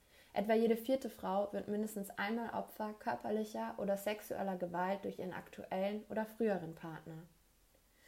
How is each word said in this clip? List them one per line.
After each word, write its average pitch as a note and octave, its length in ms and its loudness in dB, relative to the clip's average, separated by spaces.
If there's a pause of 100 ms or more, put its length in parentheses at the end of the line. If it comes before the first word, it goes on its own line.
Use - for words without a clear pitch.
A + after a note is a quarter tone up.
(320)
Etwa G#3+ 220 4
jede A3+ 220 8
vierte C4 320 2
Frau G3 440 0
wird G3 160 -4
mindestens G#3 500 -2
einmal A3+ 360 0
Opfer G#3+ 440 -4
körperlicher A3+ 800 -2
oder G3 180 2
sexueller G3 600 -2
Gewalt F3+ 480 0
durch G3 160 -4
ihren F3+ 120 -4
aktuellen G3+ 800 -2
oder G#3+ 160 0
früheren F#3 480 0
Partner. D#3+ 480 -10 (840)